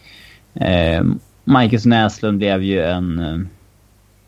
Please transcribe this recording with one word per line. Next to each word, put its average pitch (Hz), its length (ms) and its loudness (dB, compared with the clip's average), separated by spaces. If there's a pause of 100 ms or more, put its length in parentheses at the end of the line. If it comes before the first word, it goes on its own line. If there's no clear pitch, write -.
(560)
Eh, 85 480 0 (420)
Marcus 120 400 2
Näslund 110 540 2
blev 98 240 0
ju 95 200 -2
en, 87 360 -4
eh, 82 200 -6 (880)